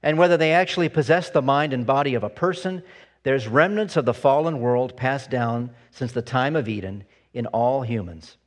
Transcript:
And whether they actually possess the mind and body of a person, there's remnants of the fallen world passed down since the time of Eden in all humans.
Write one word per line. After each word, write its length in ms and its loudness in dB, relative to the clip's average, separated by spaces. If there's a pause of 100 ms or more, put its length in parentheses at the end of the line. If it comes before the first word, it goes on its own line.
And 160 0
whether 180 6
they 160 4
actually 340 2
possess 440 2
the 100 2
mind 320 2
and 120 -2
body 280 0
of 100 -2
a 60 -4
person, 540 -4 (400)
there's 240 0
remnants 500 2
of 80 0
the 80 2
fallen 480 0
world 340 0
passed 360 -4
down 400 -2 (200)
since 220 -6
the 80 -2
time 340 -2
of 140 -2
Eden 340 -8 (300)
in 140 -6
all 340 0
humans. 640 -8